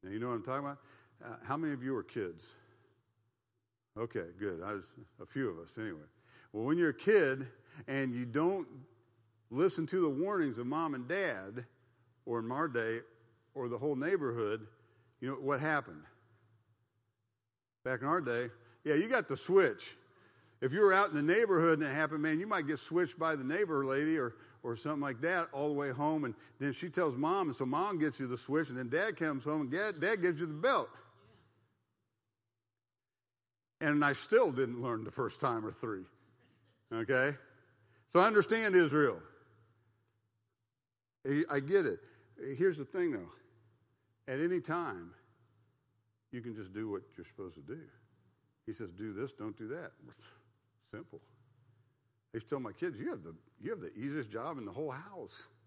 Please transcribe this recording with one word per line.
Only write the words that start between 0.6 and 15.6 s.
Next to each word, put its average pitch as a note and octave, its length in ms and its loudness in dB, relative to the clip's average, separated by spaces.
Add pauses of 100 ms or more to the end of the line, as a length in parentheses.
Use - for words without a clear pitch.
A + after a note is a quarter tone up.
about? C#3 120 -8 (460)
Uh, A#2 200 -12
how A2+ 140 -4
many D#3 160 -2
of B2 100 -8
you C3 120 -2
are G#2+ 80 -4
kids? F2 520 -8 (1400)
Okay, A2+ 280 -4 (140)
good. F#2+ 240 -4
I G#2 100 -6
was, F#2 120 -6 (360)
a F#2 40 -14
few C3 240 -4
of E2 100 -8
us E2 180 -14
anyway. G2+ 220 -8 (540)
Well, A2 120 -4
when D3+ 120 2
you're E3+ 120 4
a C#3+ 40 -2
kid C#3 540 4 (400)
and C3+ 260 -2
you B2 120 -4
don't E3 420 0 (840)
listen E3 380 2
to F#3 140 0
the E3 80 4
warnings D3+ 480 0
of A#2+ 100 -4
mom D3+ 280 0
and B2 120 -8
dad, A#2+ 580 -2 (600)
or A#2 140 0
in A2+ 120 -4
our D3+ 160 0
day, A2+ 320 0 (540)
or C3 140 -6
the A#2+ 100 -6
whole C#3+ 180 0
neighborhood, A#2+ 680 0 (540)
you B2 100 -6
know C#3 60 -4
what C#3 240 -2